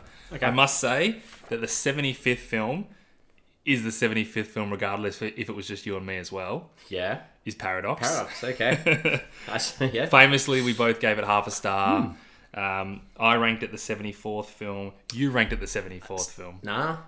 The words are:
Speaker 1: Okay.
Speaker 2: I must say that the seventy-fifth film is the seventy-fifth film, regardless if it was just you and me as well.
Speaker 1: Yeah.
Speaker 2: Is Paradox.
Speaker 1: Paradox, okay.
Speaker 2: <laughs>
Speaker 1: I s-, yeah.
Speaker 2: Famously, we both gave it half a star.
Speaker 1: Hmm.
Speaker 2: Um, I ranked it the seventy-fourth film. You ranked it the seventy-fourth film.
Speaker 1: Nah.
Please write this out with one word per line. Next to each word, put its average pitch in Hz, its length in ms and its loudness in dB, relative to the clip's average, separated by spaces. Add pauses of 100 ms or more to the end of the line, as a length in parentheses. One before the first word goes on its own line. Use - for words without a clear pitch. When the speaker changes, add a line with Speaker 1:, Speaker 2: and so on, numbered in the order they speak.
(320)
Speaker 1:
Okay. 127 140 0
Speaker 2:
I 120 60 4
must 135 260 -2
say 147 440 0 (260)
that 117 120 -4
the 113 60 -4
seventy-fifth 135 720 -2
film 120 480 -4 (760)
is 131 180 2
the 110 80 -2
seventy-fifth 110 600 0
film, 104 180 -2
regardless 101 500 -2
if 107 160 -6 (120)
it 110 80 -8
was 98 100 -10
just 101 200 -10
you 101 100 -4
and 95 100 -8
me 95 120 -6
as 90 120 -8
well. 95 400 -6 (180)
Speaker 1:
Yeah. 92 340 -4 (220)
Speaker 2:
Is 107 120 -8
Paradox. 95 500 -4
Speaker 1:
Paradox, 131 380 -2
okay. 135 760 2 (160)
Speaker 2:
<laughs> - 120 -16
Speaker 1:
I 104 80 -4
s-, - 200 -2 (160)
yeah. 120 140 0
Speaker 2:
Famously, 135 560 8
we 123 100 2
both 113 280 2
gave 107 180 4
it 104 60 -2
half 104 240 4
a - 20 -4
star. 98 640 2 (400)
Speaker 1:
Hmm. 101 60 -8
Speaker 2:
Um, 98 400 -4 (180)
I 113 160 6
ranked 113 300 2
it - 80 -6
the 113 60 -8
seventy-fourth 107 720 -6
film. 101 420 -8 (200)
You 131 200 0
ranked 113 200 4
it 110 60 -2
the 101 80 -6
seventy-fourth 92 640 -6
film. 90 320 -14
Speaker 1:
Nah. 135 460 -4